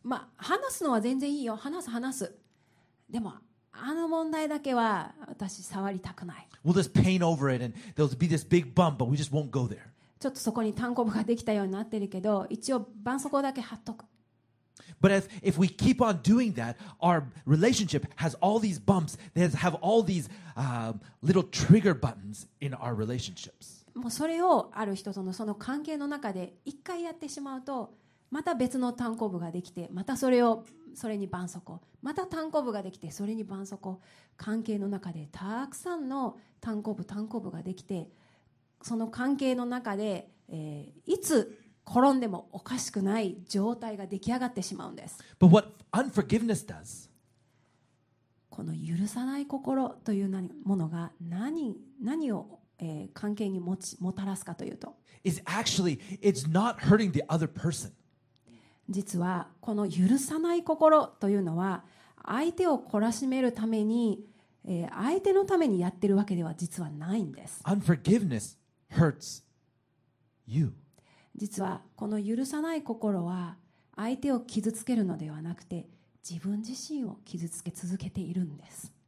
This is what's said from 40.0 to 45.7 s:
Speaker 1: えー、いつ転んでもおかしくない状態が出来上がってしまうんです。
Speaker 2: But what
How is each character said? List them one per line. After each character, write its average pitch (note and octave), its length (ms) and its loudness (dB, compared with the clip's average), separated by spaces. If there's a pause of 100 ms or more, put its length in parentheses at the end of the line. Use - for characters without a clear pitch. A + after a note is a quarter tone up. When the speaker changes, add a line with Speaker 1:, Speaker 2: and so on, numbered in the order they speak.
Speaker 1:
え D3+ 440 -10 (140)
ー、 E4+ 60 2
い A4 60 0
つ - 380 2 (280)
転 B3+ 280 6
ん C4 60 2
で A#3+ 80 -2
も F#3 240 -8
お F#3+ 80 -12
か B3 200 -6
し - 120 -6
く G3+ 100 -2
な G3+ 200 2
い F#3 160 -4 (100)
状 G#3+ 280 0
態 A3 220 -10
が G3 100 -10
出 F#3+ 120 -6
来 A#3 140 -2
上 B3+ 60 0
が B3+ 80 0
っ B3+ 60 -4
て F#3+ 80 -4
し F#3 140 -6
ま - 120 -10
う - 40 -12
ん - 40 -14
で - 120 -16
す。 - 160 -18 (160)
Speaker 2:
But F3+ 100 12
what G3+ 200 10 (220)